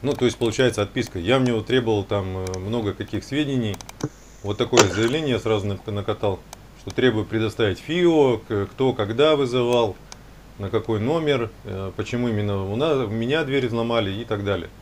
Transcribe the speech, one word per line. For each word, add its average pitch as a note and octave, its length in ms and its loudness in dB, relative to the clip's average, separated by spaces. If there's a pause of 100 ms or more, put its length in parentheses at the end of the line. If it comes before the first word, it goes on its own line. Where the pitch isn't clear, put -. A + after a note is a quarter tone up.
Ну, C#3 100 0
то - 120 0
есть, A2+ 120 2
получается, A#2 460 2
отписка. G#2 360 -4
Я G#2+ 200 2
в C3 40 4
него A#2+ 180 2
требовал A2+ 440 2
там, F#2+ 340 -4
э, F#2 200 -4
много G#2 340 -4
каких G2+ 320 -6
сведений. C3+ 520 -2 (680)
Вот G#2 140 -4
такое A#2+ 320 4
заявление A#2+ 440 0
я A2+ 60 0
сразу G#2+ 280 0
нак-, G2 240 -6
накатал, G2+ 500 -2 (400)
что - 120 -12
требую A2+ 320 4
предоставить A2 540 0
фио, D#3 600 4
к-, G2+ 280 -4
кто C3 260 0
когда A#2 440 2
вызывал, A#2+ 600 2 (640)
на G2+ 120 -6
какой A2 300 -2
номер, C#3 500 0 (140)
э, F#2+ 320 -8
почему A#2+ 320 -2
именно G#2 360 0
у G2 120 -4
нас, D3+ 200 2
у B2 120 -2
меня A#2+ 360 0
дверь C3+ 220 0
взломали A#2 460 0
и G#2+ 120 -6
так G2+ 200 -4
далее. F#2 260 -2 (120)